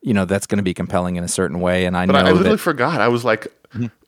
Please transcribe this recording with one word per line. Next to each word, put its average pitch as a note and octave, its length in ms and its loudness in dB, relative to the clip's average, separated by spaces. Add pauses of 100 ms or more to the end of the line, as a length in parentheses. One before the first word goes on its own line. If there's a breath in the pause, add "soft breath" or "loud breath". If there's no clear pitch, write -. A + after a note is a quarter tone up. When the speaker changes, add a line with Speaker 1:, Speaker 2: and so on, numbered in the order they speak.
Speaker 1:
you C3 120 -2
know, G2+ 140 2
that's G2 200 -2
gonna G2+ 160 -2
be F2+ 120 -2
compelling F2+ 420 -2
in F2 80 -4
a F2+ 40 -6
certain F2+ 320 -2
way, F2+ 260 2
and F2+ 100 -2
I F2+ 100 0
Speaker 2:
But F#2+ 60 2
Speaker 1:
know F#2+ 60 4
Speaker 2:
I, - 40 4
I F#2+ 100 4
literally G3 200 4
Speaker 1:
that G#3+ 60 0
Speaker 2:
forgot. D3 420 -2
I A2 80 2
was A#2+ 160 0
like, A2+ 240 -2 (260)
Speaker 1:
Mm-hmm. A#2 120 -4 (220)